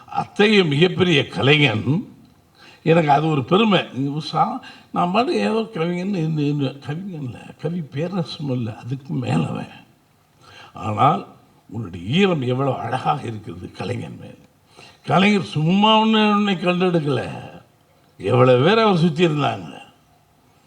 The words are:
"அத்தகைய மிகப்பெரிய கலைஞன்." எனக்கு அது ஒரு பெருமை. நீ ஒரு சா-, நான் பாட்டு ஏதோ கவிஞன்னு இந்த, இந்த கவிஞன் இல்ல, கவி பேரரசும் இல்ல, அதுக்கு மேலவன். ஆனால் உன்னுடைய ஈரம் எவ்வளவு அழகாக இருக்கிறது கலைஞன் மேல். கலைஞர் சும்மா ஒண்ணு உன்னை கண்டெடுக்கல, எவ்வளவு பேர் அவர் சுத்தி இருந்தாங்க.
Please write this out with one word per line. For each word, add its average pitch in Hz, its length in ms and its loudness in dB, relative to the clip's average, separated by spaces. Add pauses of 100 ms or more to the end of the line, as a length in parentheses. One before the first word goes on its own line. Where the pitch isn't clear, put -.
"அத்தகைய 208 580 2
மிகப்பெரிய 156 640 2
கலைஞன்." 139 880 2 (680)
எனக்கு 160 280 4
அது 151 160 2
ஒரு 143 180 0
பெருமை. 185 380 2 (100)
நீ 139 160 -4
ஒரு 147 120 -6 (100)
சா-, 208 280 -2 (320)
நான் 175 200 -2
பாட்டு 254 240 0
ஏதோ 214 380 -2
கவிஞன்னு 175 420 -4
இந்த, 160 260 -2
இந்த 143 280 0
கவிஞன் 165 520 -10
இல்ல, 117 160 -10 (240)
கவி 170 180 -6
பேரரசும் 160 720 -6
இல்ல, 117 240 -4
அதுக்கு 131 380 -10
மேலவன். - 560 -2 (1040)
ஆனால் 107 540 0 (420)
உன்னுடைய 90 360 -10
ஈரம் 170 360 2
எவ்வளவு 127 360 -2
அழகாக 120 440 -4
இருக்கிறது 95 500 -12
கலைஞன் 98 500 -8
மேல். - 160 -20 (680)
கலைஞர் 190 380 2
சும்மா 196 560 2
ஒண்ணு 220 320 2
உன்னை 202 240 0
கண்டெடுக்கல, 170 760 0 (880)
எவ்வளவு 123 480 4
பேர் 214 140 4
அவர் 208 200 4
சுத்தி 165 260 2
இருந்தாங்க. 117 500 -2 (920)